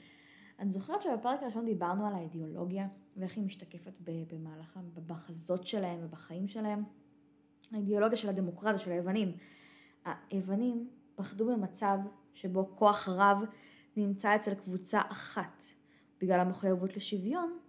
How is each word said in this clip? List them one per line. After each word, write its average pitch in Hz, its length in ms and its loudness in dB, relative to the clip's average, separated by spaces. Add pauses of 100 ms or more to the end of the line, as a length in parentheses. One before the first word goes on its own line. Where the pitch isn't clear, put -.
(580)
אני 202 140 0
זוכרת 302 300 -2
שבפרק 262 400 0
הראשון 233 220 -4
דיברנו 190 420 0
על 202 80 -2
האידיאולוגיה, 175 720 -6 (300)
ואיך 185 200 -6
היא 214 80 -2
משתקפת 175 480 -10 (120)
ב-, 165 300 -6
במהלך 160 420 -12
ה-, 185 40 -12 (140)
במחזות 170 720 -6
שלהם 180 360 -2
ובחיים 165 460 -6
שלהם. 208 360 -2 (880)
האידיאולוגיה 208 460 4
של 208 100 -2
הדמוקרטיה, 190 500 0
של 180 140 -6
היוונים. 185 400 2 (1000)
היוונים 214 580 0 (260)
פחדו 196 300 -2 (120)
ממצב 196 420 2 (360)
שבו 190 420 0
כוח 208 360 6
רב 202 260 8 (580)
נמצא 202 400 4
אצל 208 180 0
קבוצה 185 540 0
אחת. - 540 -8 (580)
בגלל 180 200 6
המחויבות 185 560 2
לשוויון, 294 640 -2 (100)